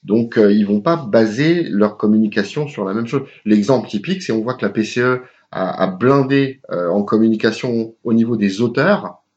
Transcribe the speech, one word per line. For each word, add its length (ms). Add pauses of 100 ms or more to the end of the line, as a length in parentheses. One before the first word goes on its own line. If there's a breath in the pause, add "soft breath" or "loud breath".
Donc, 340
euh, 160
ils 120
vont 140
pas 160
baser 680
leur 340
communication 720
sur 180
la 80
même 140
chose. 160 (220 loud breath)
L'exemple 440
typique, 320
c'est 100
on 100
voit 120
que 100
la 60
P 140
C 180
E 200 (300 loud breath)
a, 320
a 40
blindé, 800
euh, 200
en 120
communication 1000
au 100
niveau 240
des 240
auteurs, 640 (140)